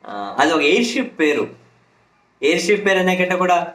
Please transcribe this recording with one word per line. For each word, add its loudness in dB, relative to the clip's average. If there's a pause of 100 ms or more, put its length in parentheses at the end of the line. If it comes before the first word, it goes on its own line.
ఆ, -10
అది 2
ఒక 0
ఎయిర్‌షిప్ 0
పేరు. 0 (960)
ఎయిర్‌షిప్ 0
పేరు 2
అనే 2
కంటే 0
కూడా 2 (180)